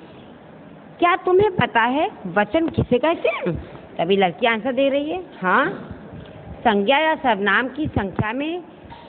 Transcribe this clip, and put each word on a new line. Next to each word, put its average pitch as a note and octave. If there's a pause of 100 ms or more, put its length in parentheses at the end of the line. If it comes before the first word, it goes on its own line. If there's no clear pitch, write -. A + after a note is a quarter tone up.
(1000)
"क्या F4
तुम्हें F#4
पता A#3+
है C#4+ (160)
वचन G#3
किसे A#3+
कहते E4
हैं?" D#5+ (440)
तभी F3
लड़की F#3+
answer A3+
दे C4+
रही C#4+
है, F4+ (200)
"हाँ।" A#3+ (720)
संज्ञा G#3+
या D#4
सर्वनाम G#3+
की C#4
संख्या G#3+
में D#4 (460)